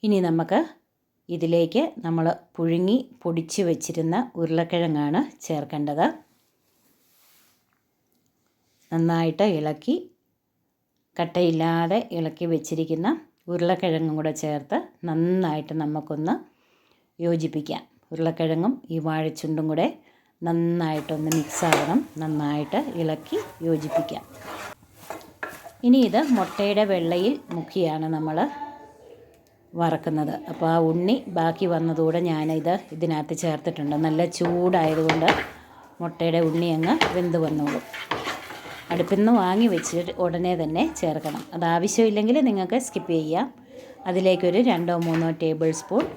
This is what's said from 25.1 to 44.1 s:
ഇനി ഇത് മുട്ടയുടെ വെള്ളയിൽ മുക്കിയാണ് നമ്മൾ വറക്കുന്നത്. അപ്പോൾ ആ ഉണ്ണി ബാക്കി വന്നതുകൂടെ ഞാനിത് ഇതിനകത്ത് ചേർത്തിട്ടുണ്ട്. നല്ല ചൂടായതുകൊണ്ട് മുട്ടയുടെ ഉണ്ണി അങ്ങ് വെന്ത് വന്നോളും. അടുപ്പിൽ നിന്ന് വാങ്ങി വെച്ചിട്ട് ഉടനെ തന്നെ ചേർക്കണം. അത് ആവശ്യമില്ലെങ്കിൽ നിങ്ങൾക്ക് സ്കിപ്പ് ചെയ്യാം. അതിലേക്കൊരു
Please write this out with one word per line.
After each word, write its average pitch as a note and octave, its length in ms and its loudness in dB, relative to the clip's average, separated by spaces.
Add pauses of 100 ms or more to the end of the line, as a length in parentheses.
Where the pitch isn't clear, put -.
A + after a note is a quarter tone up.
ഇനി B3+ 220 8
ഇത് G#3 120 4 (180)
മുട്ടയുടെ G3+ 540 2
വെള്ളയിൽ F3+ 420 2 (220)
മുക്കിയാണ് D#3+ 600 -2
നമ്മൾ D#3 220 -2 (1400)
വറക്കുന്നത്. D#3 520 -2 (160)
അപ്പോൾ - 240 -2
ആ - 20 6 (140)
ഉണ്ണി F3 260 2 (220)
ബാക്കി E3 360 0
വന്നതുകൂടെ E3 560 2
ഞാനിത് D#3+ 440 0 (220)
ഇതിനകത്ത് D#3+ 480 -2
ചേർത്തിട്ടുണ്ട്. D3+ 520 -2 (100)
നല്ല D#3 180 2 (140)
ചൂടായതുകൊണ്ട് E3 920 2 (720)
മുട്ടയുടെ E3 480 0
ഉണ്ണി E3+ 280 0
അങ്ങ് F3 180 2 (200)
വെന്ത് E3+ 300 0
വന്നോളും. D3 380 -2 (1080)
അടുപ്പിൽ F3 280 0
നിന്ന് G#3+ 200 6
വാങ്ങി F#3+ 320 4
വെച്ചിട്ട് E3+ 400 -2 (120)
ഉടനെ F3 360 0
തന്നെ D#3+ 220 0 (180)
ചേർക്കണം. D3+ 400 -4 (140)
അത് E3+ 100 -2 (100)
ആവശ്യമില്ലെങ്കിൽ G#3+ 600 2 (120)
നിങ്ങൾക്ക് G3 380 0
സ്കിപ്പ് - 300 -6
ചെയ്യാം. D#3+ 300 0 (640)
അതിലേക്കൊരു F3+ 500 4 (100)